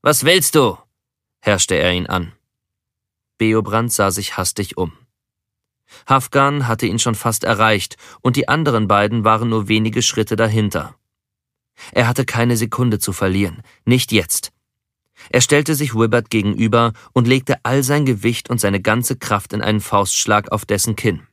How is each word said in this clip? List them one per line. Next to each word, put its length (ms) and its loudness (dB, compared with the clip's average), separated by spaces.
Was 220 0
willst 300 2
du?“, 240 2
herrschte 340 0
er 180 2
ihn 140 -2
an. 260 -4
Beobrand 540 0
sah 180 0
sich 260 -8
hastig 400 -6
um. 160 -6
Hafgan 600 2
hatte 200 -2
ihn 120 -2
schon 160 -2
fast 300 -4
erreicht, 520 0
und 160 0
die 120 0
anderen 400 0
beiden 360 2
waren 240 2
nur 200 -2
wenige 340 2
Schritte 340 -2
dahinter. 600 -2
Er 160 2
hatte 160 0
keine 320 0
Sekunde 420 -2
zu 140 -4
verlieren, 500 -2
nicht 280 2
jetzt. 400 -2
Er 100 2
stellte 340 2
sich 200 -4
Wibbert 360 0
gegenüber 640 2
und 160 2
legte 340 2
all 200 0
sein 220 0
Gewicht 460 -2
und 100 -2
seine 200 0
ganze 360 -2
Kraft 360 -4
in 100 -4
einen 180 0
Faustschlag 680 0
auf 140 -4
dessen 320 -2
Kinn. 360 -2